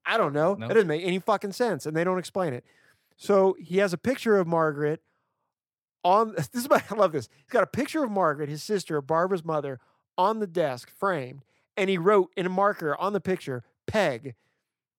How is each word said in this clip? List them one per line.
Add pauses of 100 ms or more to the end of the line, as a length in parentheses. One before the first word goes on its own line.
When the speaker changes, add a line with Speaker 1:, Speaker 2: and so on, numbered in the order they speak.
Speaker 1:
I
don't
know.
Speaker 2:
No.
Speaker 1:
That
doesn't
make
any
fucking
sense,
and
they
don't
explain
it. (520)
So
he
has
a
picture
of
Margaret (1000)
on,
<laughs>
this
is
my,
I
love
this.
He's
got
a
picture
of
Margaret,
his
sister,
Barbara's
mother, (400)
on
the
desk,
framed, (320)
and
he
wrote
in
a
marker
on
the
picture, (240)
"Peg." (640)